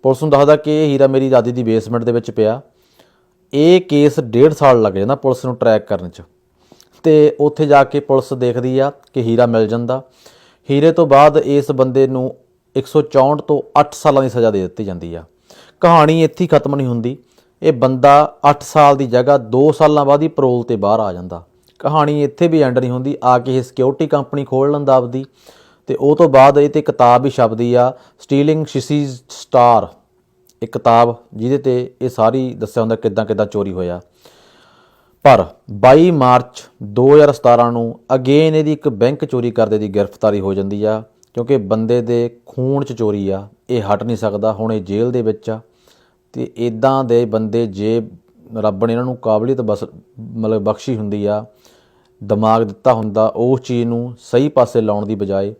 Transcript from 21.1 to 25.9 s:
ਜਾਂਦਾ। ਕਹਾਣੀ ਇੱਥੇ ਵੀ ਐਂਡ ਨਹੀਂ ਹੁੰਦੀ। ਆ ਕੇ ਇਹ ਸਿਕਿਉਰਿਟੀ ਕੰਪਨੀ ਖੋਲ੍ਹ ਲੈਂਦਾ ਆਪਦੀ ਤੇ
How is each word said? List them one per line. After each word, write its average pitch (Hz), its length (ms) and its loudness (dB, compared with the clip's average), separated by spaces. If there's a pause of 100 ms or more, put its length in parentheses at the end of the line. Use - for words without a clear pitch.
ਜਾਂਦਾ। 87 300 -14 (360)
ਕਹਾਣੀ 147 440 0
ਇੱਥੇ 143 240 -2
ਵੀ 160 140 2
ਐਂਡ 127 180 0
ਨਹੀਂ 123 120 -4
ਹੁੰਦੀ। 127 320 -6
ਆ 127 160 2
ਕੇ 127 180 -4
ਇਹ 123 60 -2
ਸਿਕਿਉਰਿਟੀ 135 440 -4
ਕੰਪਨੀ 143 380 -4
ਖੋਲ੍ਹ 135 260 -2
ਲੈਂਦਾ 143 240 0
ਆਪਦੀ 127 300 -2 (600)
ਤੇ 135 80 -4